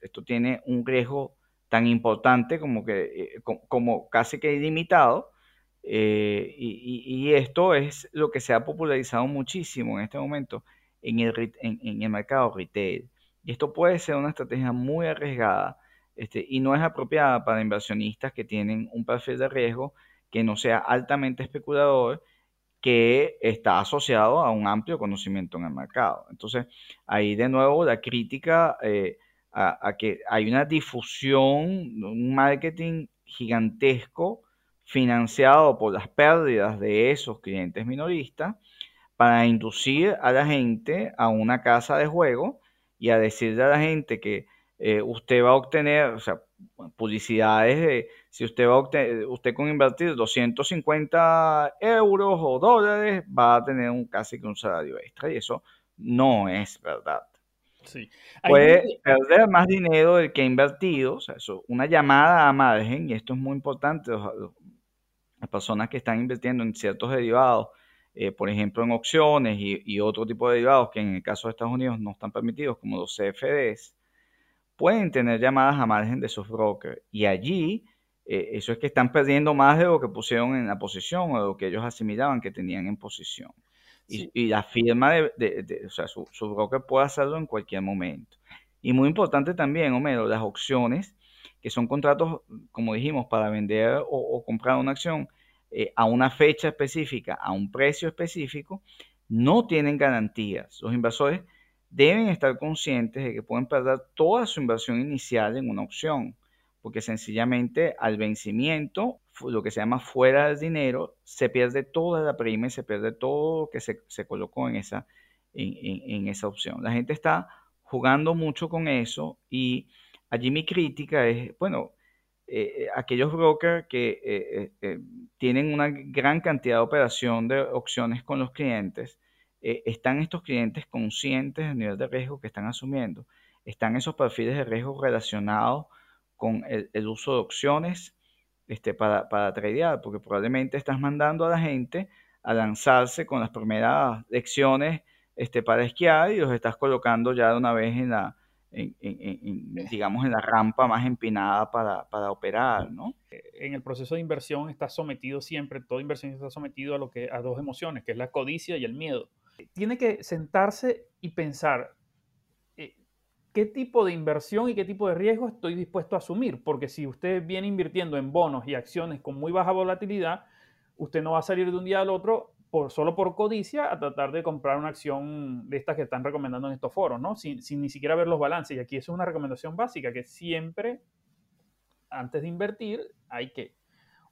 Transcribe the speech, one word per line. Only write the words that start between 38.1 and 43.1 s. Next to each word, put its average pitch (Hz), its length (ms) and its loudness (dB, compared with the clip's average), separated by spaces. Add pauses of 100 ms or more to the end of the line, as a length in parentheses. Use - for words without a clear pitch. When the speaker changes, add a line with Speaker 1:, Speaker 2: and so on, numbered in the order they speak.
Speaker 1:
para 117 280 6
inducir 135 760 2
a 123 120 4
la 139 140 4
gente 143 720 0
a 117 100 4
una 113 340 2
casa 120 360 4
de 147 80 2
juego 156 540 0 (380)
y 117 120 2